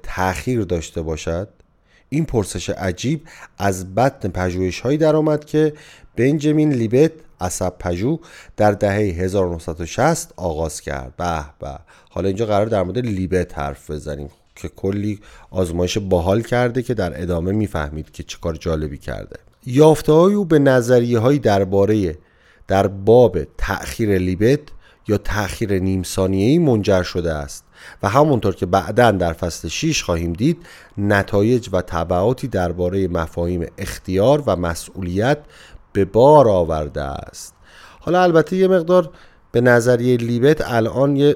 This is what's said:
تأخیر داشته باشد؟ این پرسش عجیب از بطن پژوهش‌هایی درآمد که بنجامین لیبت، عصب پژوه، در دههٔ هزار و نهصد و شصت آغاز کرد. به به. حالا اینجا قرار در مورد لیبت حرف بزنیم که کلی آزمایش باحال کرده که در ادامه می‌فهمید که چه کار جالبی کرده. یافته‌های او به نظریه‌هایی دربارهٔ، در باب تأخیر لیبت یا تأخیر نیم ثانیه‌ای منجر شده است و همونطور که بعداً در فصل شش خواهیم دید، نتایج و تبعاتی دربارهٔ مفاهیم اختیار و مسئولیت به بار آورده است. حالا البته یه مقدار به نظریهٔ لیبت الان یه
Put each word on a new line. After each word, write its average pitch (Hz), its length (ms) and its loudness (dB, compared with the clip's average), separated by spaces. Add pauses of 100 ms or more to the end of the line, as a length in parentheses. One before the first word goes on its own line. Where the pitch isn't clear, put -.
تأخیر 101 600 -2
داشته 85 380 -4
باشد؟ 82 480 -6 (600)
این 147 160 -2
پرسش 101 440 -4
عجیب 110 520 -4 (360)
از 92 380 -4
بطن 120 340 0
پژوهش‌هایی 92 680 -2
درآمد 151 480 0
که 151 280 0 (420)
بنجامین 151 580 2
لیبت، 123 380 2 (300)
عصب 90 380 -4
پژوه، 92 400 -2 (380)
در 107 140 4
دههٔ 101 400 0
هزار 92 340 0
و 87 80 -4
نهصد 82 280 -10
و 85 40 -6
شصت 143 520 -2
آغاز 80 440 -4
کرد. 67 360 -10
به 82 280 -4 (140)
به. 69 200 -12 (300)
حالا 90 180 -4
اینجا 98 180 -2
قرار 104 200 2
در 110 180 0
مورد 92 140 -4
لیبت 92 640 -4
حرف 71 320 -10
بزنیم 71 380 -10 (260)
که - 120 -14
کلی 101 520 -4 (320)
آزمایش 87 460 -2
باحال 95 440 0
کرده 123 400 -2
که 123 120 -6
در 92 280 -4
ادامه 87 300 -2
می‌فهمید 78 600 -4
که - 120 -16
چه - 180 -14
کار 85 140 -6
جالبی 78 420 -6
کرده. 50 420 -12 (280)
یافته‌های 156 680 4
او 208 120 0
به 156 140 4
نظریه‌هایی 123 800 4
دربارهٔ، 98 760 2 (520)
در 98 200 2
باب 101 500 4 (200)
تأخیر 101 600 -2
لیبت 92 420 2 (480)
یا 104 100 0
تأخیر 101 640 -4
نیم 95 240 -2
ثانیه‌ای 95 540 0
منجر 104 460 2
شده 85 300 -4
است 73 320 -10 (380)
و 101 60 0
همونطور 117 460 2
که - 100 -4
بعداً 101 460 2
در 87 220 0
فصل 87 340 -6
شش 151 360 -4
خواهیم 85 300 -2
دید، 131 240 0 (400)
نتایج 101 720 2
و 92 100 0
تبعاتی 90 680 -2
دربارهٔ 90 600 -2
مفاهیم 85 580 -4 (120)
اختیار 104 720 0
و 98 80 2
مسئولیت 90 840 -4 (560)
به 98 120 2
بار 127 420 6
آورده 78 540 0
است. - 540 -12 (440)
حالا 180 240 2
البته 165 320 4
یه 185 120 4
مقدار 180 420 2 (420)
به 120 100 2
نظریهٔ 123 560 4
لیبت 120 540 0
الان 120 440 0
یه 143 200 4